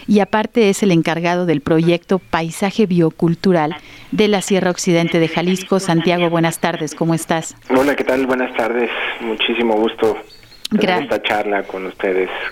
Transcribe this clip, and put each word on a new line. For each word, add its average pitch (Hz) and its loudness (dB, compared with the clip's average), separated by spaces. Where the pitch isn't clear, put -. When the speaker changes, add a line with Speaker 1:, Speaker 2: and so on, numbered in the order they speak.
Speaker 1:
y 208 4
aparte 214 2
es 196 -2
el 190 4
encargado 170 0
del 156 0
proyecto 170 2
Paisaje 180 -2
Biocultural 165 2
de 214 2
la 202 0
Sierra 185 2
Occidente 170 2
de 160 4
Jalisco. 180 0
Santiago, 175 2
buenas 165 0
tardes, 165 -4
¿cómo 165 0
estás? 160 -4
Speaker 2:
Hola, 131 2
¿qué 135 -2
tal? 131 0
Buenas 127 -2
tardes, 117 -2
muchísimo 113 -2
gusto 110 0
tener 214 0
Speaker 1:
Gra- 180 0
Speaker 2:
esta 113 -2
charla 104 -2
con 92 -10
ustedes, 92 -2